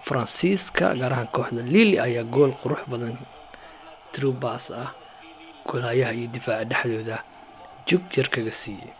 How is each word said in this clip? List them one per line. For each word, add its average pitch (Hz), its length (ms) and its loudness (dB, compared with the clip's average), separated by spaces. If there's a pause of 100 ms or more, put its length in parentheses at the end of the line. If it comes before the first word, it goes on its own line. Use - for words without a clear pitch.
Faransiiska, 175 960 2
gaar 127 140 0
ahaan 120 180 -2
kooxda 120 320 -2
Lille, 190 400 6
ayaa 120 240 0
gool 131 320 6
qurux - 320 -2
badan 120 240 -4 (960)
through 135 240 0
pass 123 400 -4
ah 123 160 -8 (720)
goolahayaha 123 500 0
iyo 120 140 -4
difaaca 117 400 -2
dhexdooda 113 560 -2 (640)
jug 185 240 4
yar - 160 0
kaga 110 240 -2
siiyey. - 480 -6